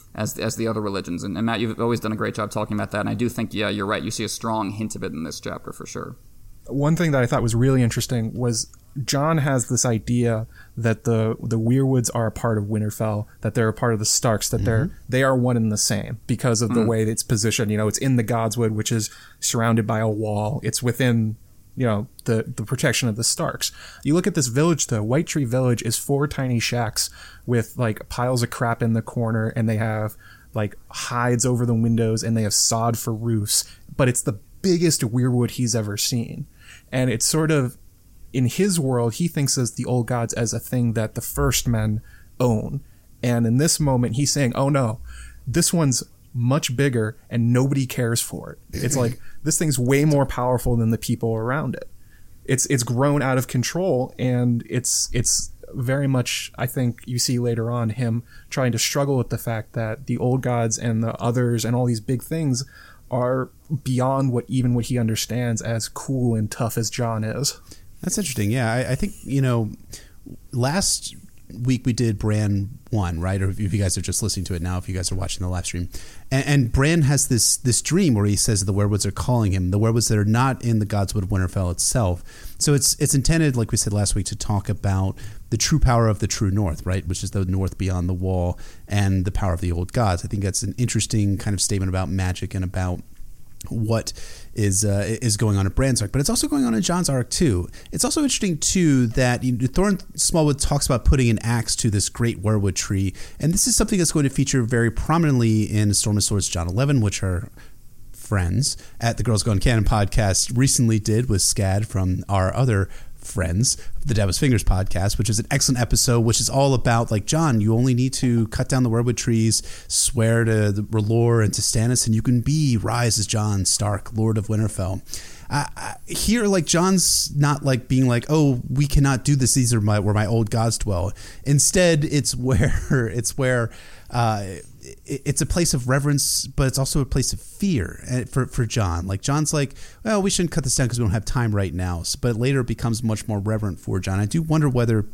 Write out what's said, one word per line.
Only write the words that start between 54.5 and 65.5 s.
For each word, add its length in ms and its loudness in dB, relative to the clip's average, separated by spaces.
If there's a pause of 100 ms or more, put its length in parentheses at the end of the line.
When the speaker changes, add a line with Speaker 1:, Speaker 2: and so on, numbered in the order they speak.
Speaker 2:
it's, 460 -2
it's 360 0 (240)
very 320 0
much, 520 -2
I 80 -2
think 400 -2
you 120 -4
see 200 0
later 320 0
on 200 0
him 320 -2 (280)
trying 220 0
to 60 -2
struggle 380 0
with 140 -2
the 80 -4
fact 340 -6
that 340 -6
the 120 -2
old 240 0
gods 360 0
and 240 0
the 120 -2
others 500 0
and 100 0
all 120 2
these 140 0
big 220 -4
things 420 -2 (460)
are 380 0 (360)
beyond 480 0
what, 160 -2
even 260 2
what 120 0
he 120 0
understands 640 -2